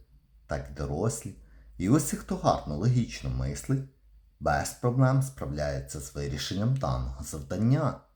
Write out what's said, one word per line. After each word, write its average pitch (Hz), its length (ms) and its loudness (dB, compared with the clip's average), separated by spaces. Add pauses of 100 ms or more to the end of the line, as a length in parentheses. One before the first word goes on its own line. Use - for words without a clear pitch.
(460)
так 71 240 -6
і 71 40 -14
дорослі. 85 600 -2 (440)
І 90 100 2
усі, 151 280 4
хто - 200 -6
гарно 76 400 0
логічно 113 540 0
мислить, 71 580 -2 (520)
без 76 300 2
проблем 131 520 4
справляється 73 800 -4
з - 140 -12
вирішенням 73 600 0
даного 64 480 -2
завдання. 110 760 0 (160)